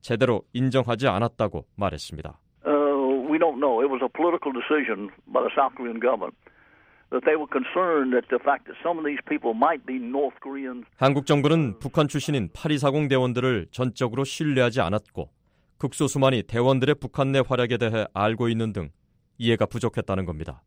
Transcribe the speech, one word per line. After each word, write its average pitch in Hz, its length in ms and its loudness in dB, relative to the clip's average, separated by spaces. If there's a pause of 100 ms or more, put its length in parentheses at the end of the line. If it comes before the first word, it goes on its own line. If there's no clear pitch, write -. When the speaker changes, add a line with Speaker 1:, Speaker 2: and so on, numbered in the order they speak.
Speaker 1:
제대로 117 400 2 (100)
인정하지 123 560 0
않았다고 104 580 -2 (100)
말했습니다. 76 600 -6 (280)
Speaker 2:
Uh, 143 680 2
we 156 60 2
don't 160 180 4
know. 127 240 2
It 139 100 2
was 131 140 -2
a 123 80 -4
political 165 400 0
decision 117 560 -2 (240)
by 131 80 2
the 123 160 -2
South 135 180 2
Korean 117 240 -8
government 110 380 -2 (720)
that 127 160 -4
they 156 160 4
were 143 80 -8
concerned 143 640 0
that 123 160 0
the 123 160 0
fact 143 240 0
that - 160 -14
some 165 160 -2
of 151 80 -6
these 143 160 -6
people 123 320 -2
might 143 300 2
be 131 100 -6
North 127 460 -4
Koreans. 135 420 -10 (120)
Speaker 1:
한국 139 280 2
정부는 147 560 2
북한 143 260 0
출신인 135 460 -4
팔이사공 147 560 0
대원들을 123 600 0
전적으로 127 540 -2
신뢰하지 127 580 0
않았고 87 480 -4 (480)
극소수만이 135 680 2
대원들의 131 560 2
북한 135 320 -2
내 135 80 4
활약에 120 360 0
대해 110 380 0
알고 110 340 0
있는 113 240 0
등 87 160 -6 (480)
이해가 113 300 2
부족했다는 101 580 -2
겁니다. 76 420 -10